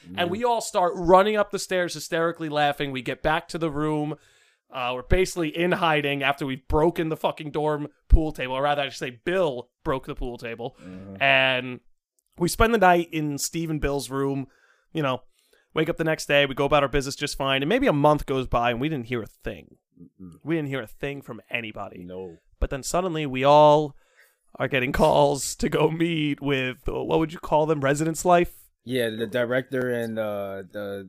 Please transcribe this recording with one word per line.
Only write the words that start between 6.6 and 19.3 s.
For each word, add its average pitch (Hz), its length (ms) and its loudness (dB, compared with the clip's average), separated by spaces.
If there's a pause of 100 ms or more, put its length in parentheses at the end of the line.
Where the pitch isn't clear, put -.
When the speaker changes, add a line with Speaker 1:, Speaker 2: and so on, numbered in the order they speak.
Speaker 1:
broken 160 420 2
the 156 80 -4
fucking 151 340 -4
dorm 151 380 -2 (200)
pool 156 220 8
table, 131 240 -6
or 135 80 -2
rather, 143 180 2
I 139 80 -2
should - 80 -14
say 127 280 -10
Bill 170 440 -2 (140)
broke 135 240 -4
the 143 80 -10
pool 120 240 -8
table. 117 420 -10
Speaker 2:
Mm-hmm. 95 400 -10
Speaker 1:
And 131 600 2 (580)
we 170 80 0
spend 226 260 4
the 226 60 2
night 175 320 6
in 151 260 -4
Steve 165 320 -6
and 156 120 -2
Bill's 139 280 -2
room, 139 380 -4 (440)
you 160 120 -4
know, 131 180 -2 (540)
wake 160 140 0
up 165 80 -4
the 165 80 -2
next 160 200 -2
day, 143 220 4
we 135 80 -4
go 143 100 0
about 143 180 4
our 135 60 0
business 139 280 -2
just 147 200 -6
fine, 135 240 0
and 143 80 -2
maybe 262 160 2
a 202 80 4
month 147 320 4
goes 131 220 -2
by 120 240 2
and 117 100 -2
we 151 80 -2
didn't 131 180 -6
hear 120 140 -4
a 101 60 -12
thing. - 480 -14 (260)